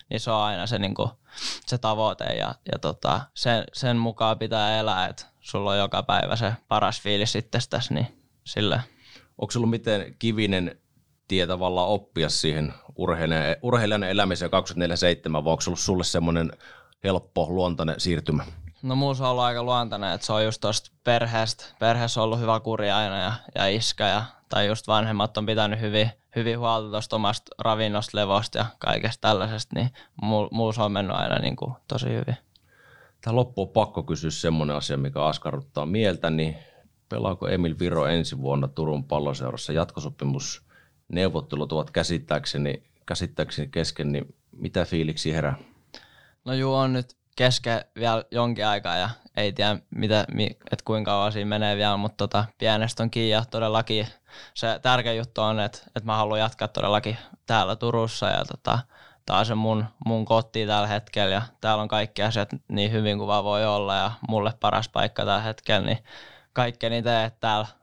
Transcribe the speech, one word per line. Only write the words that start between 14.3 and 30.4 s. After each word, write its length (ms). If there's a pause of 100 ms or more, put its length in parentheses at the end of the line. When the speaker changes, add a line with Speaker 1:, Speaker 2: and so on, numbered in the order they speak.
Speaker 2:
kaksikymmentäneljä 460
seitsemän, 480
vai 80
onks 160
ollut 120
sulle 240
semmonen 480 (520)
helppo, 460
luontainen 500
siirtymä? 440 (380)
Speaker 1:
No 140
mulla 180
se 80
on 80
ollut 140
aika 180
luontainen, 500
että 140
se 60
on 120
just 160
tosta 300 (140)
perheestä, 600 (140)
perheessä 420
on 40
ollut 160
hyvä 200
kuri 300
aina 260
ja, 160 (220)
ja 140
iskä 400
ja, 140 (260)
tai 180
just 220
vanhemmat 480
on 100
pitänyt 340
hyvin, 300 (260)
hyvin 220
huolta 320
tosta 260
omasta 420
ravinnosta, 600
levosta 400
ja 80 (120)
kaikesta 500
tällaisesta, 460
niin 160 (320)
mul-, 280